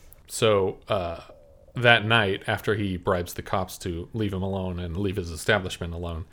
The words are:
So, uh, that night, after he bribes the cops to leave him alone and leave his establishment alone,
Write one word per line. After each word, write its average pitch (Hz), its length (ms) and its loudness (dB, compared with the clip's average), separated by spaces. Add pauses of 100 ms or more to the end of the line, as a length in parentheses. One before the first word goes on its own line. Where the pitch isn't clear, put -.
(280)
So, 101 500 2 (120)
uh, 85 320 -2 (540)
that 117 300 6
night, 110 420 2
after 107 280 0
he 98 220 -2
bribes 90 380 0
the - 80 -8
cops 95 360 -4
to 87 340 -6
leave 107 200 -2
him 92 80 -2
alone 92 380 -4
and 85 180 -6
leave 98 180 -2
his 87 140 -4
establishment 87 640 -2
alone, 85 400 -6